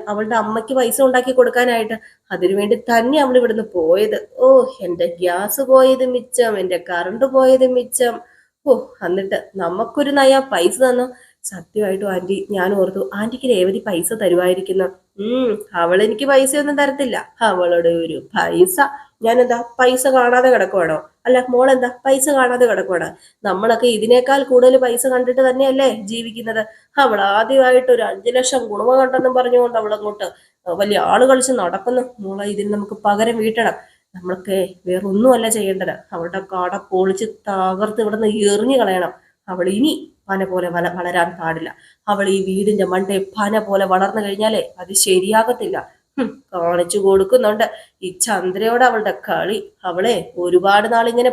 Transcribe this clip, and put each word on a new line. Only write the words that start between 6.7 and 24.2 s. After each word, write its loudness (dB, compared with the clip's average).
കറണ്ട് -4
പോയത് 4
മിച്ചം. -2
ഓ, 4
എന്നിട്ട് -4
നമുക്കൊരു -4
നയ 4
പൈസ 0
തന്നു." 2
സത്യമായിട്ടും -4
ആന്റി, -4
ഞാൻ 0
ഓർത്തു -2
ആന്റിക്ക് -4
രേവതി 2
പൈസ -4
തരുമായിരിക്കുന്നു. 0
ഉം, -2
അവളെനിക്ക് 0
പൈസയൊന്നും 2
തരത്തില്ല, -2
അവളുടെ 2
ഒരു -4
പൈസ. 2
ഞാനെന്താ 2
പൈസ 2
കാണാതെ 4
കിടക്കുവാണോ? 0
അല്ല, 2
മോളെന്താ 2
പൈസ 0
കാണാതെ 2
കിടക്കുവാണോ? -2
നമ്മളൊക്കെ 0
ഇതിനേക്കാൾ 2